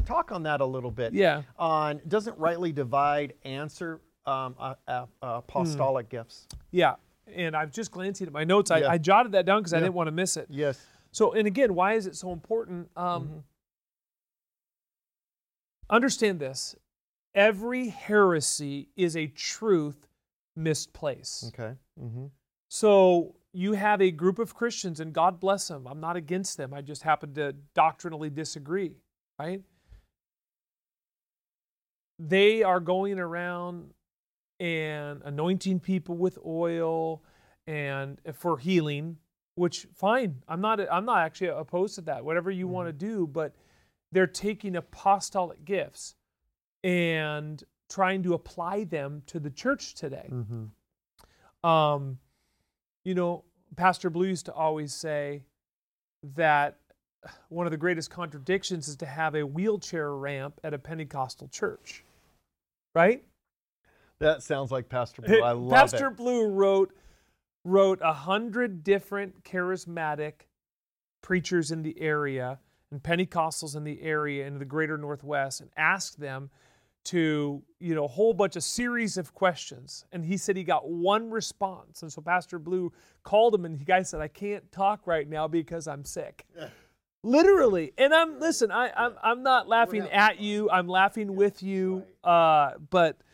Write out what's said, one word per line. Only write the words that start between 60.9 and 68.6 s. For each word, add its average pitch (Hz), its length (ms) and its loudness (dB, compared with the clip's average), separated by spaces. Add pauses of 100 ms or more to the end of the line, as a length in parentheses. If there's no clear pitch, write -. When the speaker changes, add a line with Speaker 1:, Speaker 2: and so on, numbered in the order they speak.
Speaker 2:
church, - 560 -8 (920)
right? 196 280 4 (960)
Speaker 1:
That 151 240 2
sounds 139 280 -4
like 131 180 -6
Pastor 123 320 -6
Blue. 214 200 6
I 120 100 4
Speaker 2:
<laughs> - 20 2
Speaker 1:
love 123 180 -2
Speaker 2:
Pastor 269 360 6
Speaker 1:
it. 233 100 -6
Speaker 2:
Blue 240 300 2
wrote, 196 460 4 (680)
wrote 190 380 4
a 160 120 2
hundred 196 720 -4